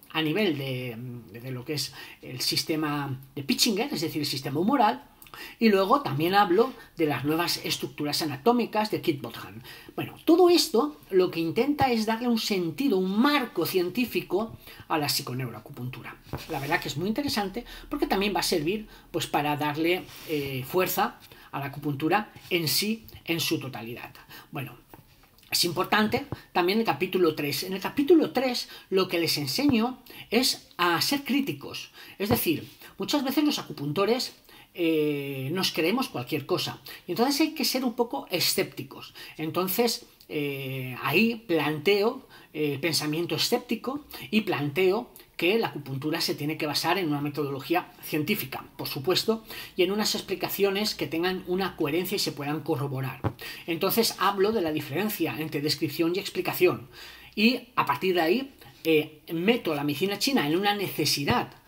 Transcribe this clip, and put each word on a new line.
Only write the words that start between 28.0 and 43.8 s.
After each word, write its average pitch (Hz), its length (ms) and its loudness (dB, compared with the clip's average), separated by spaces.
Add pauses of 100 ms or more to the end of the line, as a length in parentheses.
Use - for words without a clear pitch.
tres 247 380 0 (180)
lo 185 180 4
que 180 120 0
les 160 180 2
enseño 247 640 2 (320)
es - 480 2
a 175 240 4
ser 277 220 0
críticos. - 680 -4 (280)
Es 202 120 -2
decir, 170 360 2 (300)
muchas 254 260 0
veces 277 220 2
los 294 140 2
acupuntores, 196 760 -2 (440)
eh, 143 720 0
nos 185 200 0
creemos 190 380 0
cualquier 131 340 -4
cosa. 160 360 -2 (260)
Y 180 60 -6
entonces 269 280 2
hay 311 140 2
que 247 100 -2
ser 254 180 0
un 254 120 -2
poco 247 360 -2
escépticos. - 840 -2 (240)
Entonces, 185 680 0 (240)
eh, 135 720 -6
ahí 220 340 4
planteo, 165 920 2 (240)
eh, 151 220 -2
el 135 60 -6
pensamiento 156 560 -2
escéptico 240 680 -2 (260)